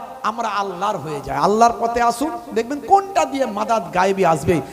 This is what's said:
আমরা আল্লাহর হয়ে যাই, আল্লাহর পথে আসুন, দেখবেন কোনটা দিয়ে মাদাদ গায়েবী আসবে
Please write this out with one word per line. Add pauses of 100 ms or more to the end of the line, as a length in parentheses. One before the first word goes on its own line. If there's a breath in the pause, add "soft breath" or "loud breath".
(240)
আমরা
আল্লাহর
হয়ে
যাই,
আল্লাহর
পথে
আসুন, (220)
দেখবেন
কোনটা
দিয়ে
মাদাদ (100)
গায়েবী
আসবে (180 loud breath)